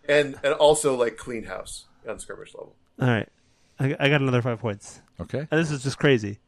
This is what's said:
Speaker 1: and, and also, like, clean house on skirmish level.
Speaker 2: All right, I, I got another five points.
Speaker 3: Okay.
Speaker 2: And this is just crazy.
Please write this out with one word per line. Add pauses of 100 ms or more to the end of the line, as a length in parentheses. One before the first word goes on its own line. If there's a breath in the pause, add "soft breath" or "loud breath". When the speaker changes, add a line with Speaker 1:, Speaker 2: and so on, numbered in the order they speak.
Speaker 1:
and,
and
also,
like,
clean
house (220)
on
skirmish
level. (240)
Speaker 2:
All
right, (500)
I,
I
got
another
five
points. (180)
Speaker 3:
Okay. (120)
Speaker 2:
And
this
is
just
crazy.